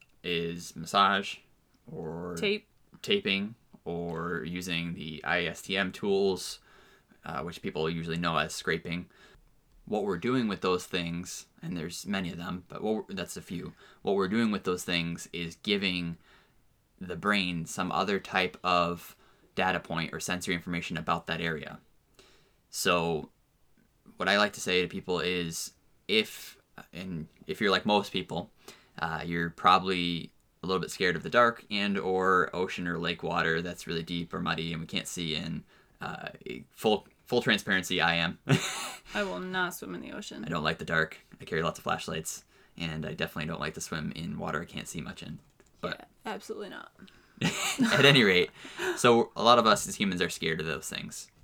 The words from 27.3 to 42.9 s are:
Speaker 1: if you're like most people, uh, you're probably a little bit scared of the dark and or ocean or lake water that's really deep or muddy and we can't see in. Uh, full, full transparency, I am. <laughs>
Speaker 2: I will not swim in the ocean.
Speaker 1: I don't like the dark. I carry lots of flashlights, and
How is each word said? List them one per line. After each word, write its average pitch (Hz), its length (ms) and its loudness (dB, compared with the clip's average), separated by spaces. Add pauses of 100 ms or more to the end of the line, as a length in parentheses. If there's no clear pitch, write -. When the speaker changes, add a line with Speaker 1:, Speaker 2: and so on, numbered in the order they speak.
Speaker 1:
if - 120 -4
you're 101 120 4
like - 140 2
most 104 280 4
people, 87 380 -4 (480)
uh, 80 260 -4
you're 85 240 0
probably 90 800 2 (320)
a 85 40 -4
little 92 120 2
bit - 120 -4
scared 90 240 2
of 80 80 -6
the 85 60 -8
dark 120 420 4
and 101 260 0
or 92 580 4
ocean 90 320 -2
or 85 120 -2
lake 85 240 -2
water 82 380 2
that's 85 260 -8
really 82 160 -2
deep 85 300 -4
or 90 60 -4
muddy 82 320 -2
and 82 100 -4
we 80 60 -8
can't - 200 -6
see 82 280 -4
in. 82 280 -6 (360)
Uh, - 300 -10 (420)
full, - 360 0 (180)
full 123 160 2
transparency, 95 600 2
I 85 140 4
am. 85 280 0
<laughs> - 720 -2
Speaker 2:
I 208 80 0
will 180 160 -4
not 185 360 -2
swim 180 200 -8
in - 60 -8
the - 120 -12
ocean. - 320 -10
Speaker 1:
I - 40 -6
don't 78 140 -2
like 82 140 2
the 82 80 -10
dark. 80 320 0 (220)
I - 60 -18
carry 80 160 0
lots 82 180 0
of - 40 -14
flashlights, 85 600 -4 (340)
and 156 280 -4